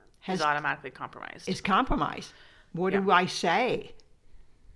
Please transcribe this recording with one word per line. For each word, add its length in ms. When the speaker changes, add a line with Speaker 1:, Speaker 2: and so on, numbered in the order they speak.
Speaker 1:
has 200
Speaker 2:
automatically 480
compromised. 580
Speaker 1:
is 140
compromised. 680
What 200
do 140
Speaker 2:
Yeah. 60
Speaker 1:
I 140
say? 640